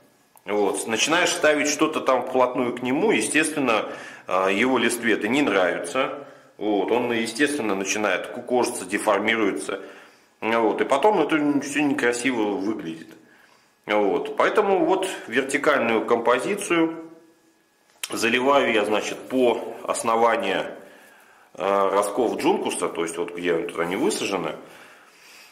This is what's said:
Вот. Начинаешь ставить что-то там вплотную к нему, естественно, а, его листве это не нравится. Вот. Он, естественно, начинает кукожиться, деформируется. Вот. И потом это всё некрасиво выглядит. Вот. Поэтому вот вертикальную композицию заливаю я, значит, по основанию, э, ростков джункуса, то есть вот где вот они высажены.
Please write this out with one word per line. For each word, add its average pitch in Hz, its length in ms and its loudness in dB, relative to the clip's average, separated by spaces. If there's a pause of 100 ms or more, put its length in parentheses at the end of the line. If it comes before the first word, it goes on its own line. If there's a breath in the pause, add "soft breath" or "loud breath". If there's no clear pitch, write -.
(440)
Вот. 98 420 -2
Начинаешь 147 440 0
ставить 147 380 2
что-то 151 320 0
там 127 220 2
вплотную 127 520 0
к 120 60 -10
нему, 143 300 0
естественно, 135 760 0 (420 loud breath)
а, 95 220 2
его 123 300 2
листве 113 340 0
это 101 160 0
не 139 140 2
нравится. 98 840 0 (300 loud breath)
Вот. 101 340 0
Он, 120 220 0
естественно, 117 640 0
начинает 95 540 -2
кукожиться, 120 580 -2
деформируется. 101 960 0 (580 loud breath)
Вот. 110 400 2
И 110 60 0
потом 208 340 4
это 147 400 2
всё - 220 -2
некрасиво 120 680 0
выглядит. 82 560 -6 (760 soft breath)
Вот. 104 540 0
Поэтому 185 480 2
вот 185 200 0 (200)
вертикальную 131 800 0
композицию 160 1000 0 (1080)
заливаю 123 600 2
я, 107 140 2
значит, 104 320 -2 (100)
по 123 560 0
основанию, 110 800 0 (880 loud breath)
э, 98 360 2
ростков 101 480 0
джункуса, 123 500 0
то 85 140 -6
есть 82 160 -6
вот 87 160 -6
где 87 200 -2
вот 80 240 -4
они 85 180 -2
высажены. 98 600 -2 (960 loud breath)